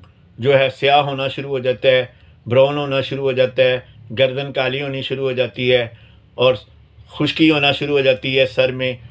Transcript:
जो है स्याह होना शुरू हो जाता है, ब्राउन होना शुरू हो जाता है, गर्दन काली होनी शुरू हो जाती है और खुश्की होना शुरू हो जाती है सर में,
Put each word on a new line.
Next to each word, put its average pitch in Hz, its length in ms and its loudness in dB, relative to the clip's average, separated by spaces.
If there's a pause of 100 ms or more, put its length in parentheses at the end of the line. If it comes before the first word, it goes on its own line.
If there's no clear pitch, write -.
(380)
जो 131 160 2
है 135 180 4
स्याह 143 300 2
होना 135 280 -4
शुरू 139 200 -10
हो 135 120 -4
जाता 123 280 0
है, 127 200 2 (360)
ब्राउन 135 320 2
होना 139 260 -2
शुरू 135 200 -6
हो 135 100 0
जाता 127 300 0
है, 127 200 0 (280)
गर्दन 131 400 -2
काली 131 280 -2
होनी 135 240 -6
शुरू 135 200 -6
हो 131 100 -2
जाती 123 360 -4
है 120 220 2 (460)
और 123 220 2 (520)
खुश्की 156 380 0
होना 143 240 2
शुरू 143 200 -4
हो 143 100 2
जाती 131 320 0
है 135 120 4
सर 127 260 0
में, 127 260 -6 (120)